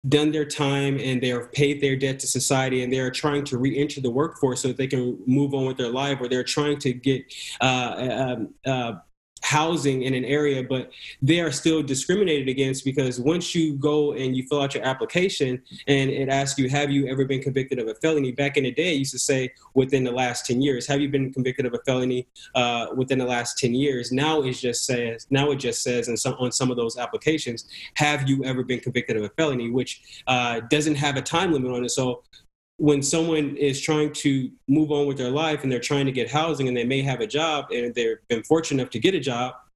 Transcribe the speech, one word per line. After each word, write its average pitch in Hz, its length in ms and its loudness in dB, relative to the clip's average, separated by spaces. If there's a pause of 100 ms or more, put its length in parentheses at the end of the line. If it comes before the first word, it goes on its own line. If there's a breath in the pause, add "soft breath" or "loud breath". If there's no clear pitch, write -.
done 151 240 4
their 151 140 0
time 139 520 0
and 127 220 -2
they 127 80 0
have 123 240 -4
paid 143 300 2
their 139 120 2
debt 135 260 -2
to - 60 -6
society, 131 560 0
and 123 80 -2
they 131 100 2
are 127 100 0
trying 143 340 0
to 127 140 -4
re-enter 139 420 0
the 127 100 0
workforce 131 520 0
so 135 60 0
that 123 100 -4
they 135 80 0
can 123 400 -2
move 139 260 4
on 135 140 0
with 127 100 -4
their 120 140 -2
life, 135 320 -2
or 120 40 -4
they're 127 160 0
trying 147 360 0
to 127 160 0
get, 131 280 0 (380 loud breath)
uh, 123 760 0
um, - 180 -8 (100)
uh, 123 300 -2 (640)
housing 147 480 0
in 131 140 0
an 120 60 -4 (140)
area, 139 200 2 (140)
but 127 100 -2 (440 loud breath)
they 170 160 6
are 147 80 0 (100)
still 160 180 4 (140)
discriminated 160 600 2
against 135 260 0 (100)
because 131 240 0 (200)
once 175 120 -2 (100)
you 160 100 4 (240)
go 151 80 2 (220)
and 131 160 -2
you 127 120 -2
fill 147 160 2
out 135 120 -2
your 110 160 -4
application 147 600 0 (420 loud breath)
and 139 120 2 (160)
it 131 60 -2 (120)
asks 139 200 -2
you, 127 60 2 (120)
"Have 143 160 0
you 139 80 4 (100)
ever 135 200 2
been 131 160 -2
convicted 131 340 -2
of 110 60 -4
a 110 140 -6
felony?" 147 280 2 (120)
Back 143 160 0
in 139 100 2
the 123 140 -4
day, 180 120 2
it 139 100 0
used 135 140 -6
to - 120 -2
say, 131 100 4 (340 loud breath)
"Within 131 340 4
the 120 140 -2
last 123 160 -2 (100)
ten 123 180 2
years." 127 240 0
"Have 143 140 2
you 139 120 -2
been 135 120 0 (100)
convicted 127 300 -2
of 117 120 -4
a - 80 -20
felony, 127 320 0 (400 loud breath)
uh, 120 240 0 (160)
within 131 240 2
the 123 120 -2
last 117 140 -2 (120)
ten 120 100 2 (120)
years?" 127 200 0 (200)
Now 156 100 2 (140)
it 123 80 -4 (120)
just 120 120 -2 (100)
says, 117 360 -2 (120)
now 143 140 4
it 131 60 -2 (100)
just 113 180 -4
says 123 160 0 (100)
in 113 120 -2
some, 127 200 -2
on 123 80 -2
some 127 200 0
of 120 100 -2
those 117 120 -2 (100)
applications, 123 540 -2 (480 loud breath)
"Have 147 140 2 (100)
you 135 60 4 (140)
ever 127 200 -2
been 123 160 0
convicted 120 320 -2
of 104 120 -2
a - 80 -20
felony?" 127 300 0 (100)
which, 123 140 -2 (420 loud breath)
uh, 120 260 0 (160)
doesn't 151 300 2
have 139 100 0
a 131 80 -2 (120)
time 180 180 2
limit 127 220 0
on 123 80 -2
it. 120 60 -4
So 127 320 0 (680 loud breath)
when 143 120 4
someone 160 440 2 (220)
is 135 80 0 (120)
trying 151 220 2 (140)
to 135 260 2 (260)
move 151 140 4
on 143 160 2
with 135 160 -2
their 123 120 0 (100)
life 151 180 0
and 135 80 -2
they're 120 220 -2
trying 139 140 2
to 131 140 0
get 110 100 -2
housing 147 380 0
and 123 80 0
they 120 180 0
may 135 160 0
have 120 100 -2
a 110 60 0
job 151 340 0 (160)
and 120 180 -4
they've 113 280 0 (100)
been 113 100 0
fortunate 156 380 2
enough 123 160 -4
to - 100 -2
get 190 80 4
a 160 60 0
job 123 340 -2 (220)